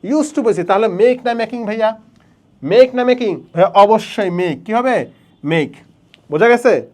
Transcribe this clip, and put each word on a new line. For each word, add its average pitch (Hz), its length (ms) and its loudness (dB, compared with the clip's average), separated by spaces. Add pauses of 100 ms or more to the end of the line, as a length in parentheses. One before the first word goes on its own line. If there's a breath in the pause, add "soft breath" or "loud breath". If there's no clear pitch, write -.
(160)
used 302 200 -2
to 302 80 -2
বুঝাইছে। 185 260 0
তাহলে 214 180 2 (120)
মেক 247 160 4 (100)
না 240 140 -2
মেকিং 233 280 -8
ভাইয়া? 220 200 -2 (800 soft breath)
মেক 247 180 6 (100)
না 247 120 -2
মেকিং? 247 220 -2 (220)
ভাইয়া 170 160 2 (140)
অবশ্যই 214 460 -2 (100)
মেক। 170 160 -2 (100)
কি 220 120 -6
হবে? 247 180 0 (540 soft breath)
মেক। 156 200 -2 (640)
বোঝা 160 200 2
গেছে? 240 200 2 (220)